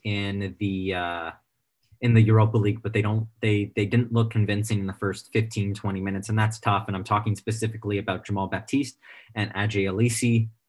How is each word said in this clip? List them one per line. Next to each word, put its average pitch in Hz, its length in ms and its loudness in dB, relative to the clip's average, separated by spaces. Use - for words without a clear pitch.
in 101 560 -4
the, 95 340 -2
uh, 87 360 -4
in 120 140 4
the 113 60 10
Europa 110 360 6
League, 104 260 0
but 104 100 -4
they 104 100 2
don't, 110 260 0
they, 104 360 0
they 101 100 2
didn't 117 260 2
look 113 200 2
convincing 104 480 0
in 95 80 -4
the 92 60 -6
first - 380 -6
fifteen, 107 400 0
twenty 98 280 -4
minutes, 98 300 -4
and 107 80 0
that's 107 200 0
tough. 101 300 0
And 101 80 -4
I'm 92 80 -6
talking 104 320 0
specifically 110 640 -4
about 95 280 -4
Jamal 95 220 -2
Baptiste 131 500 -4
and 101 180 -4
Adjei 98 340 0
Alese, 113 600 2